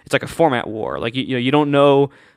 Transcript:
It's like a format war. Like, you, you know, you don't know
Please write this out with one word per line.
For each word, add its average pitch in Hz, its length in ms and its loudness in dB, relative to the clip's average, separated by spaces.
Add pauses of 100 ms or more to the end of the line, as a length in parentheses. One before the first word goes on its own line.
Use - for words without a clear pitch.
It's - 80 -8
like 135 100 0
a - 60 -12
format 139 400 0
war. 110 300 -8
Like, 117 160 -6
you, 131 80 -4
you 127 140 -4
know, 123 40 -2
you 123 100 0
don't 147 200 2
know 143 400 4 (260)